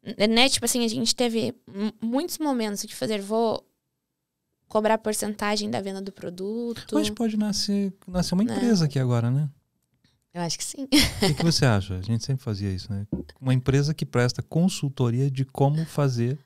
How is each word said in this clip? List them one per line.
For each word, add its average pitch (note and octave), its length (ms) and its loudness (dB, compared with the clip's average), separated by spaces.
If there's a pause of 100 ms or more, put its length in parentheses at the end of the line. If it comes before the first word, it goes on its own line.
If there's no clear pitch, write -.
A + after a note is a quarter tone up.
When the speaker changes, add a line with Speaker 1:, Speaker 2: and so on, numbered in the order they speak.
Speaker 1:
N-, G3+ 240 0
né, A3+ 200 6
tipo - 180 0
assim, A#3 200 0
a - 20 0
gente A3+ 280 0
teve A3+ 400 -2 (120)
mu-, G3+ 320 -4
muitos C4 380 -2
momentos A#3 460 -2
de G#3+ 120 -14
fazer, G#3+ 240 -2
vou A3 460 -2 (1000)
cobrar A3 320 2
porcentagem G#3+ 680 -2
da A3+ 120 -2
venda F#3+ 180 -6
do G3 120 -10
produto. G#3+ 840 -8
Speaker 2:
Hoje D4 160 0
pode A3 240 -2
nascer, G3+ 560 0 (160)
nascer F3+ 280 -2
uma G3 80 4
Speaker 1:
Né? B3 120 0
Speaker 2:
empresa A3+ 300 4
aqui C#3 140 0
agora, A#2+ 320 2
né? C#3+ 180 2 (840)
Speaker 1:
Eu F3 120 -8
acho E3 160 -4
que - 40 -6
sim. C4+ 280 -8
<laughs> - 320 4
Speaker 2:
O G3 40 4
que D#3 60 4
que - 100 -2
você D#3+ 220 4
acha? G2 320 2
A F2+ 40 -6
gente A2 220 -2
sempre C3+ 200 -4
fazia G2+ 280 -2
isso, F#2 220 -6
né? G2+ 120 -4 (360)
Uma C3 120 2
empresa C3+ 420 2
que D3+ 100 -4
presta B2 380 0
consultoria C#3 840 0
de C3 140 -2
como D3 420 2
fazer. C3 600 0